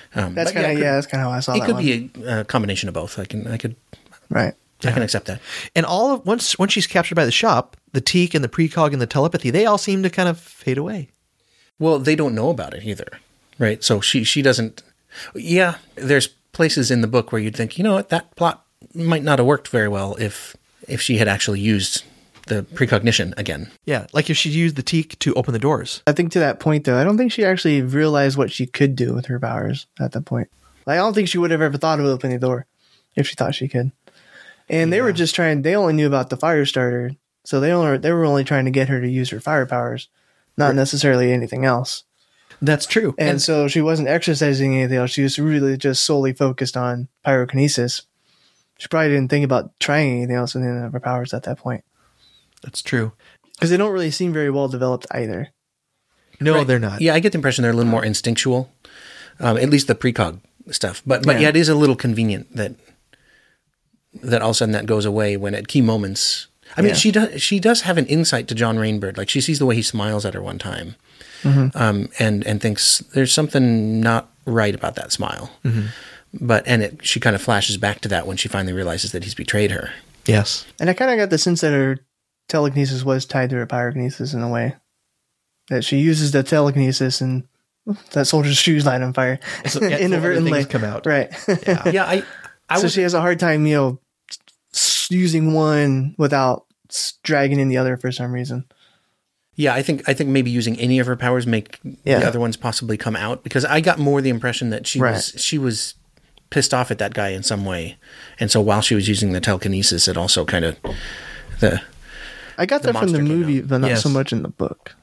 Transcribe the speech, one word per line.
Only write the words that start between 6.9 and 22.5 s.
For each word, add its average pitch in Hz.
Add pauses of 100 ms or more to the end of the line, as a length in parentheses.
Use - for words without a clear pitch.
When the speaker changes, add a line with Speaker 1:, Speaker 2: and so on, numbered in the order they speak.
Speaker 3:
by 156
the 117
shop, - (160)
the 135
teak 175
and 151
the 120
precog 156
and 131
the 117
telepathy, 151
they 196
all 208
seem 190
to 185
kind 185
of 165
fade -
away. 170 (680)
Speaker 1:
Well, 156
they 151
don't 143
know 113
about 113
it -
either, - (380)
right? 110
So 107
she, 117
she 143
doesn't. 117 (520)
Yeah, 170 (200)
there's 135 (240)
places 151
in 120
the 110
book 120
where 110
you'd 107
think, 113
you 185
know 214
what, 196
that -
plot - (300)
might 165
not 143
have 120
worked 139
very 110
well 98
if, - (320)
if 127
she 110
had 110
actually 101
used 104 (460)
the 107